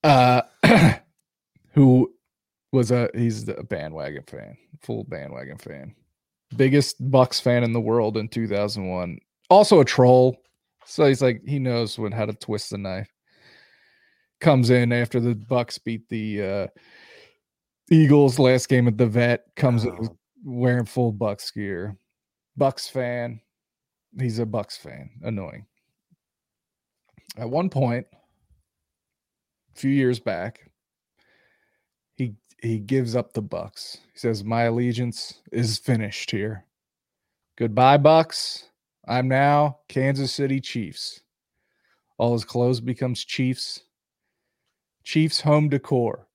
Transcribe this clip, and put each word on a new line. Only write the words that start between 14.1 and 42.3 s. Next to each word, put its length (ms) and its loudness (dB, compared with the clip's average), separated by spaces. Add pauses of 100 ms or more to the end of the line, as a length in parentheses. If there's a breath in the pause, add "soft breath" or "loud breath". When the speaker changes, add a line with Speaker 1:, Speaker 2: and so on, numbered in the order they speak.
Speaker 1:
Comes 300 4
in 200 4
after 300 -2
the 140 -2
Bucks 420 -4
beat 320 -10
the, 320 -6
uh, 260 -6 (1200 soft breath)
Eagles 500 6
last 280 4
game 220 2
at 80 -2
the 100 2
Vet. 380 0 (100)
Comes 300 0
in 160 -6
Speaker 2:
Oh. 160 -10 (260)
Speaker 1:
wearing 400 -2
full 300 -2
Bucks 360 -6
gear. 460 -8 (640)
Bucks 320 -2
fan. 500 -8 (800)
He's 200 -4
a 60 -2
Bucks 300 -10
fan. 360 -20 (120)
Annoying. 420 -10 (1700)
At 120 -10
one 200 -2
point, 360 -2 (1700)
a 40 -20
few 100 -4
years 300 0
back, 500 -10 (1500)
he, 200 -8 (260)
he 160 -4
gives 380 -4
up 180 -6
the 80 -6
Bucks. 560 -12 (160)
He 60 -20
says, 240 -4
"My 220 -2
allegiance 760 -4 (100)
is 280 -2
finished 500 -4
here. 340 -6 (960)
Goodbye, 400 4
Bucks. 680 2 (420)
I'm 200 -2
now 520 2 (100)
Kansas 420 -2
City 300 -4
Chiefs." 600 -10 (960)
All 140 0